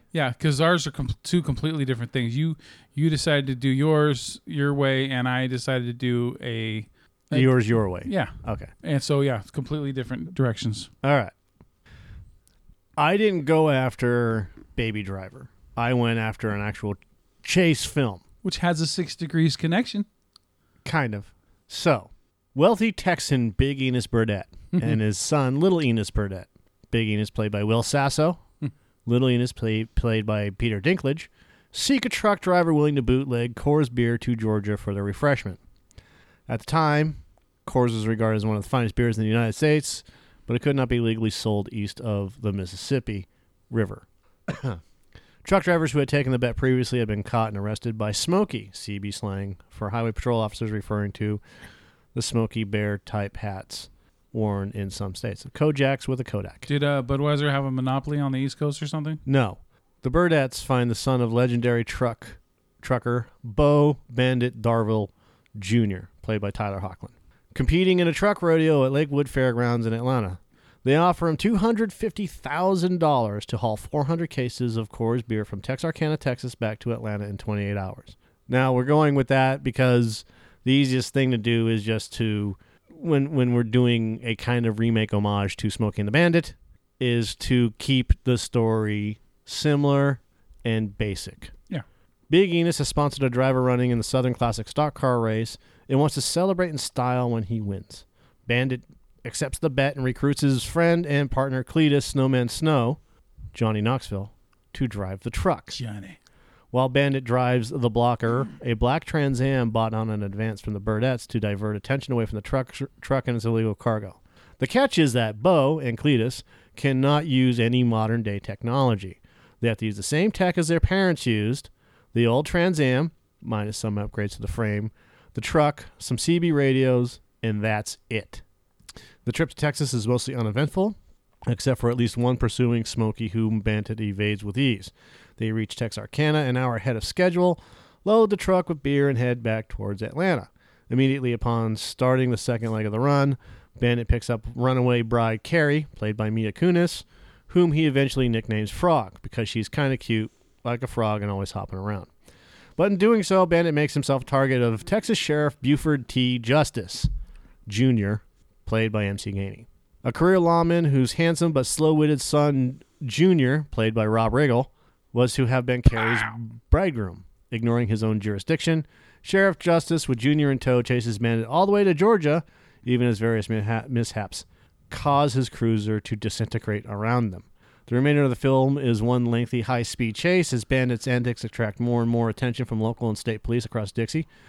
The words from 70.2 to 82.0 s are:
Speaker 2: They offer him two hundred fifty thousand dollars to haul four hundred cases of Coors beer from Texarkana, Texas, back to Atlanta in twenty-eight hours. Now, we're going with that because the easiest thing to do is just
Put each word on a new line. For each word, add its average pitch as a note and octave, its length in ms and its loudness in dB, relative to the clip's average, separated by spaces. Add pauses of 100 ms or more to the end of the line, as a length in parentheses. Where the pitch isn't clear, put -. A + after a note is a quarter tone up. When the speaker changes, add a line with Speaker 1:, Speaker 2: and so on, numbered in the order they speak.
Speaker 2:
They C3 100 4
offer E3+ 320 2
him D#3+ 80 0
two G#3+ 220 0
hundred A3 340 0
fifty G#3+ 360 -6
thousand F3+ 720 0
dollars A#2+ 480 2
to A#2 100 -4
haul A2 180 -2
four D3 280 -4
hundred E3 260 -2
cases B2 480 -4
of A2+ 100 -4
Coors A#2 400 -2
beer A2 160 -2
from G#2 160 -10
Texarkana, D#3 560 -2
Texas, B2+ 380 -4
back A2 260 -4
to A#2 140 -4
Atlanta G#2+ 320 -6
in G2+ 140 -8
twenty-eight G2+ 360 -4
hours. F#2+ 400 -10 (320)
Now, B2+ 240 2
we're B2+ 120 2
going D3 320 4
with C3+ 140 2
that C3+ 340 2
because B2 600 2 (400)
the B2+ 80 2
easiest C3 400 2
thing C3+ 200 2
to A#2+ 80 0
do A2+ 280 2
is A2+ 160 0
just A2 300 -4